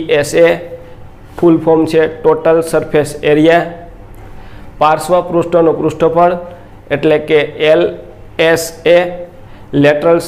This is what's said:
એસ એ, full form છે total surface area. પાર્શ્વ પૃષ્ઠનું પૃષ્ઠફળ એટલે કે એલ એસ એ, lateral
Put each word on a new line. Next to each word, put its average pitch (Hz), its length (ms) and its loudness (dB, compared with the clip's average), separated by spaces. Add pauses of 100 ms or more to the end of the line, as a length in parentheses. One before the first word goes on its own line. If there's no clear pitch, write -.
(200)
એસ 143 140 -4
એ, 165 160 4 (880)
full 165 260 4
form 160 220 2
છે 160 220 0
total 160 520 0 (120)
surface 156 380 -2 (220)
area. 160 340 4 (1120)
પાર્શ્વ 156 380 0 (140)
પૃષ્ઠનું 165 500 2
પૃષ્ઠફળ 160 540 0 (600)
એટલે 151 220 0 (120)
કે 156 100 4 (320)
એલ 165 120 2 (540)
એસ 165 260 2 (220)
એ, 170 140 6 (760)
lateral 147 540 2